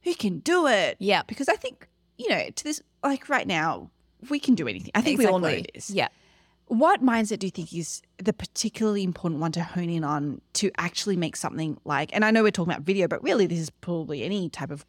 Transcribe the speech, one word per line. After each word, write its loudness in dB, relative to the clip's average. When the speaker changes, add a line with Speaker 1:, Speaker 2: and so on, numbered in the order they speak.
Speaker 1:
"Who 0
can -2
do 2
it?" 2
Speaker 2:
Yeah. 2
Speaker 1:
Because -4
I 4
think, -12
you -6
know, 0
to -8
this, -4
like, -2
right 0
now, -2
we 0
can 4
do -2
anything. -6
I 4
think 2
we 4
all 4
know 2
Speaker 2:
Exactly. -4
Speaker 1:
this. -12
Speaker 2:
Yeah. 0
Speaker 1:
What 4
mindset 2
do -4
you -4
think -10
is -8
the 0
particularly -2
important -2
one 0
to -4
hone -4
in -2
on -2
to 0
actually -2
make -2
something -4
like, -2
and 2
I 4
know 6
we're 6
talking 0
about -4
video, 2
but -2
really 4
this -2
is -6
probably -6
any -2
type -8
of -10